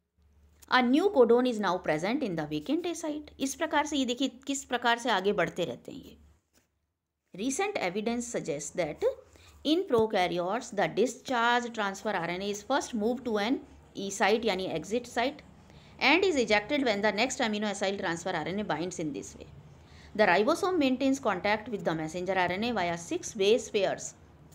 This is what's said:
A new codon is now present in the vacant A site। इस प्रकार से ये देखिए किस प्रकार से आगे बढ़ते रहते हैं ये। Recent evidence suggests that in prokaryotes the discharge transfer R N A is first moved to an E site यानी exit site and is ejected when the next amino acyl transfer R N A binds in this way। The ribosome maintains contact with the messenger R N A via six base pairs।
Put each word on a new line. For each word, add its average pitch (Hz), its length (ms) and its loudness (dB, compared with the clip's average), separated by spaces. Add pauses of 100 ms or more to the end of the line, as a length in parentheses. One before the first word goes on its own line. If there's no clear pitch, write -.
(720)
A 254 120 4
new 285 280 4
codon 247 380 6
is 226 120 -2
now 185 180 0
present 180 440 0
in 190 140 -2
the 156 100 -4
vacant 262 400 -2
A 339 80 -4
site। 302 360 -8 (100)
इस 269 140 -2
प्रकार 311 320 0
से 302 100 -4
ये 262 80 2
देखिए 247 240 -2 (180)
किस 277 180 -6
प्रकार 240 340 0
से 240 120 -2
आगे 202 220 2
बढ़ते 175 320 0
रहते - 280 -10
हैं - 60 -14
ये। - 180 -20 (1160)
Recent 269 440 -2 (100)
evidence 233 460 -4
suggests 160 420 -4
that 170 280 -4 (600)
in 330 260 2
prokaryotes 202 840 0
the 190 220 2
discharge 240 800 0
transfer 202 400 -4
R 170 160 -2
N 185 120 -4
A 202 100 -4
is 202 100 -8
first 285 320 -2
moved 240 300 -2
to 220 160 -2
an 240 200 0 (360)
E 196 140 -6
site 214 340 2
यानी 190 300 0
exit 214 340 -4
site 262 360 -4 (580)
and 320 220 6
is 359 120 2
ejected 233 480 2
when 208 220 2
the 208 140 2
next 247 200 -2
amino 214 300 0
acyl 196 300 -2
transfer 180 340 -4
R 156 140 -2
N 190 120 -4
A 208 40 -4
binds 170 340 -4
in 156 160 -4
this - 220 -12
way। 69 120 -18 (680)
The 208 100 6
ribosome 311 520 4
maintains 269 420 2
contact 208 480 0
with 196 160 -6
the 175 100 2
messenger 175 400 -4
R 180 160 2
N 190 140 -2
A 247 80 -2
via 175 260 -2
six 320 380 -8
base 214 340 4
pairs। 180 420 -2 (420)